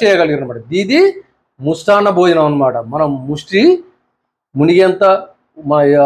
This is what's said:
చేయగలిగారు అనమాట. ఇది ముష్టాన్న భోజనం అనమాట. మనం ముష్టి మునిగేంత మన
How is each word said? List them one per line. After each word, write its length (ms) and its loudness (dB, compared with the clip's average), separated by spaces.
చేయగలిగారు 360 0
అనమాట. 160 -10
ఇది 500 0
ముష్టాన్న 480 0
భోజనం 360 2
అనమాట. 320 0
మనం 500 -6
ముష్టి 580 0
మునిగేంత 480 2
మన 140 0